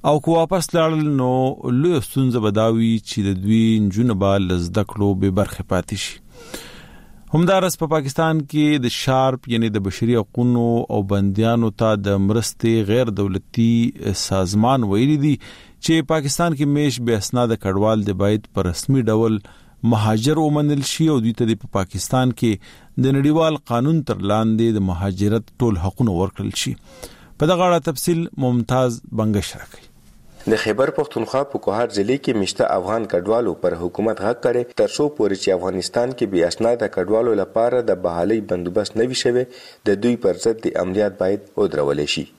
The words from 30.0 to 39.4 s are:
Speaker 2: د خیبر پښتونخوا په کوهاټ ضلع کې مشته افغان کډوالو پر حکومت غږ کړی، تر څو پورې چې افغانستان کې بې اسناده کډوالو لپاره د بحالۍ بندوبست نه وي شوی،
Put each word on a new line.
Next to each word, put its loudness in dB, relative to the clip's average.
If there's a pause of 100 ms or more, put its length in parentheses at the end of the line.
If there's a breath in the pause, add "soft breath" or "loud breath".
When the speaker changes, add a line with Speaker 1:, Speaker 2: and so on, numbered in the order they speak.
Speaker 2:
د 2
خیبر 0
پښتونخوا -2
په -6
کوهاټ -2
ضلع 0
کې -2
مشته -2
افغان -2 (120)
کډوالو 0 (120)
پر 0
حکومت -4
غږ -2
کړی، -2
تر 2
څو 0 (120)
پورې 0
چې 0
افغانستان -4
کې -4
بې 2
اسناده -2
کډوالو 0
لپاره 0
د 0
بحالۍ 0
بندوبست -4
نه 2
وي -6
شوی، 2 (440 loud breath)